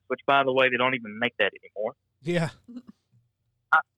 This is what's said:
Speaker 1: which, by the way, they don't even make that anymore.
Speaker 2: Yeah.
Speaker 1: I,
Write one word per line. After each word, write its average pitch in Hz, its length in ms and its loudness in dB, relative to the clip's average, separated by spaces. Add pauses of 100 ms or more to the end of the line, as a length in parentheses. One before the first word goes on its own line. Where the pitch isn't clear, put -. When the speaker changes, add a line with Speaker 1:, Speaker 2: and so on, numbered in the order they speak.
Speaker 1:
which, - 200 -4
by 139 160 4
the 135 80 0
way, 131 180 4
they 123 60 -2
don't 127 200 0
even 107 220 -10
make 120 220 -6
that 101 140 0 (100)
anymore. 107 300 -8 (300)
Speaker 2:
Yeah. 165 260 -2 (1200)
Speaker 1:
I, 160 80 4 (180)